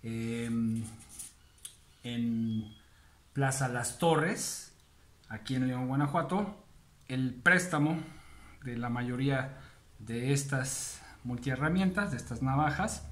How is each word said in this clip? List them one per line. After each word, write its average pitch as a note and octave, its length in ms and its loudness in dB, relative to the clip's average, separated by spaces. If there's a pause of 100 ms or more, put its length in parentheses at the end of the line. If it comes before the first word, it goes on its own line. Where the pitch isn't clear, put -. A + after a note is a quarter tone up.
em, A2+ 800 0 (1200)
en A2+ 720 -2 (580)
Plaza C3+ 360 2
Las A#2+ 280 -4
Torres, E3 760 2 (580)
aquí B2 260 -4
en B2+ 120 2
León, B2+ 200 0
Guanajuato, D3 760 0 (440)
el B2+ 260 0
préstamo E3 640 4 (640)
de B2 120 -6
la A#2+ 140 -2
mayoría B2+ 720 0 (360)
de A#2 360 -2
estas - 680 -2 (220)
multiherramientas, D#3 880 2
de B2 60 -2
estas A#2 240 -6
navajas. C#3+ 720 2